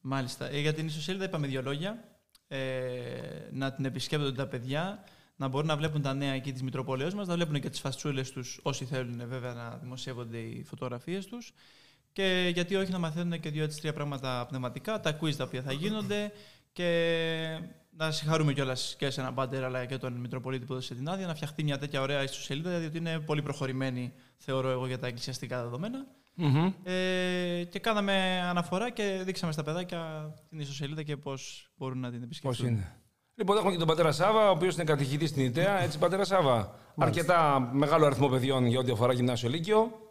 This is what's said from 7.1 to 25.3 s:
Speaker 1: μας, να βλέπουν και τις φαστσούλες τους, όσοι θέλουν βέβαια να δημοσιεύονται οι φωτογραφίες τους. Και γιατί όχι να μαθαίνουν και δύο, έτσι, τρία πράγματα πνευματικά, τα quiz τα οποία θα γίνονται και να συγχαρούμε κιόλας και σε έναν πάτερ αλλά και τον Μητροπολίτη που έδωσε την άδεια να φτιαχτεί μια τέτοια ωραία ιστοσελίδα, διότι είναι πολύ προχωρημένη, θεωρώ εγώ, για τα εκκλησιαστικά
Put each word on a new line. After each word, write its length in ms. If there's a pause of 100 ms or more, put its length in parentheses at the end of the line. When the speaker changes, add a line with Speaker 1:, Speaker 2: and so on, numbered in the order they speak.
Speaker 1:
μας, 140
να 60
βλέπουν 260
και 100
τις 100
φαστσούλες 520
τους, 320
όσοι 220
θέλουν 420
βέβαια 260
να 280
δημοσιεύονται 560
οι 320
φωτογραφίες 560
τους. 280 (580)
Και 420
γιατί 220
όχι 160
να 80
μαθαίνουν 400
και 100
δύο, 140
έτσι, 160
τρία 140
πράγματα 560
πνευματικά, 500
τα 220
quiz 140
τα 80
οποία 180
θα 120
γίνονται 580 (400)
και 180 (1080)
να 140
συγχαρούμε 420
κιόλας 440
και 120
σε 120
έναν 120
πάτερ 300
αλλά 220
και 120
τον 160
Μητροπολίτη 520
που 80
έδωσε 220
την 140
άδεια 180
να 80
φτιαχτεί 280
μια 140
τέτοια 240
ωραία 220
ιστοσελίδα, 560
διότι 180
είναι 220
πολύ 220
προχωρημένη, 720 (240)
θεωρώ 320
εγώ, 180
για 120
τα 80
εκκλησιαστικά 560